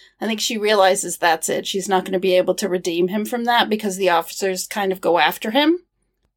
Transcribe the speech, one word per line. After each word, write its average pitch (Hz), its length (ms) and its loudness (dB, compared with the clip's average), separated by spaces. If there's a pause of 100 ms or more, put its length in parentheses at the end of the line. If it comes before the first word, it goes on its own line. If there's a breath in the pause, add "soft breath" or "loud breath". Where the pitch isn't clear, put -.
(200 soft breath)
I 196 80 -6
think 214 120 -4
she 233 180 -4
realizes 202 600 2
that's 165 320 0
it. - 180 -4
She's 196 220 -4
not 185 160 2
gonna 190 140 -2
be 185 160 2
able 180 200 2
to 196 140 -4
redeem 180 400 0
him 208 160 -4
from 233 200 -6
that 233 240 2
because 214 280 -4
the 185 120 0
officers 180 580 -2
kind 196 240 -4
of 185 100 -6
go 165 180 2
after 180 320 0
him. 302 280 2 (580)